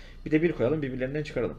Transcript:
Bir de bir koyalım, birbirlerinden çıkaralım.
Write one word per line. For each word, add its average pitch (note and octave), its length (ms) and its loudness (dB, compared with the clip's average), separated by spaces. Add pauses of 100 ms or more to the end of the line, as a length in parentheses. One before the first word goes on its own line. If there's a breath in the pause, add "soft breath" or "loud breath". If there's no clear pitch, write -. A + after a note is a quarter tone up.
(260 loud breath)
Bir C#3+ 40 -4
de D#3 120 6
bir E3+ 100 4
koyalım, C#3+ 300 2
birbirlerinden C3 400 -2
çıkaralım. A#2 360 -2